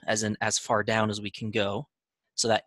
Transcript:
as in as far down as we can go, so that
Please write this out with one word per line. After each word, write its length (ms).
as 180
in 180
as 160
far 260
down 260
as 120
we 100
can 200
go, 360
so 120
that 200